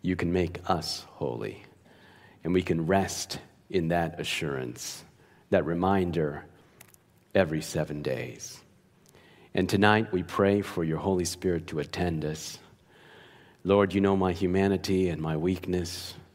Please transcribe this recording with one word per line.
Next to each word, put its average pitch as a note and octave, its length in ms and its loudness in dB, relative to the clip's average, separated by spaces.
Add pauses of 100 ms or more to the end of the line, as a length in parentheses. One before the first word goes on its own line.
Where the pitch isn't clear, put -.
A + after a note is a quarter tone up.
you F2+ 140 0
can E2+ 160 0
make F2 380 0
us - 400 -2
holy. - 560 -8 (800)
And E2+ 80 0
we F#2 80 4
can E2 260 0
rest - 520 0 (300)
in E2 200 0
that E2 280 0
assurance, C2 880 -6 (460)
that F2+ 160 2
reminder, E2+ 800 0 (920)
every D#2+ 260 2
seven D2 400 -4
days. B1 600 -8 (920)
And F#2 140 0
tonight G#2+ 460 4
we F2+ 100 0
pray G2+ 380 4
for F2 240 -4
your D#2 140 -2
Holy F2+ 260 0
Spirit E2+ 420 -2
to D#2+ 120 -6
attend D#2+ 440 -2
us. - 340 -8 (1080)
Lord, G2 280 4
you G2+ 60 4
know G2 160 4
my F#2 160 2
humanity F#2 800 2
and D#2+ 120 -4
my D#2+ 140 -2
weakness. F2+ 800 -2 (220)